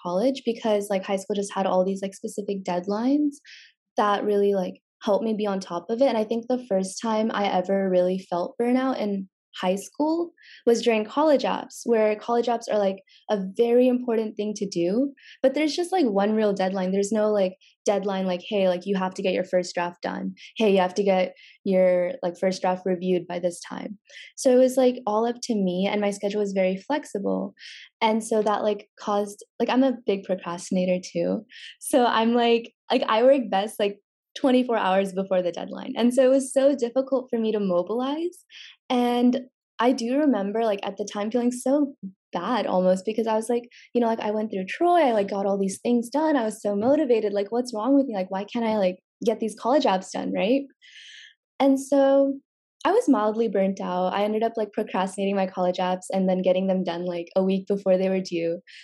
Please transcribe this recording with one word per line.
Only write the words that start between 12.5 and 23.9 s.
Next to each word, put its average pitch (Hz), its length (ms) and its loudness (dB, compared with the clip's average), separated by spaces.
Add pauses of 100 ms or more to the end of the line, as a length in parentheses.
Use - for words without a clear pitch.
are, 208 80 0
like, 196 200 0 (320)
a 208 120 0 (140)
very 240 320 4
important 226 480 -2
thing 214 180 -4
to 208 140 -6
do, 196 440 0 (300)
but 269 120 2
there's 294 200 0
just, 349 160 -4
like, 370 140 2
one 208 300 2
real 214 180 2
deadline. 190 400 -2
There's 196 180 0
no, 214 220 2
like, 190 220 0 (300)
deadline, 196 420 -2
like, 180 220 -2
"Hey, 196 200 2
like, 180 160 0
you 196 120 -2
have 185 180 -2
to 202 80 -8
get 196 100 0
your 196 120 -2
first 180 300 -2
draft 175 280 -6
done. 190 320 -6 (240)
Hey, 214 140 4
you 196 60 6
have 185 160 0
to 208 80 0
get 185 320 2 (300)
your, 185 480 4 (100)
like, 175 160 -4
first 185 220 0
draft 185 240 -2
reviewed 180 420 0
by 180 140 -8
this 175 280 -4
time." - 300 -12 (380)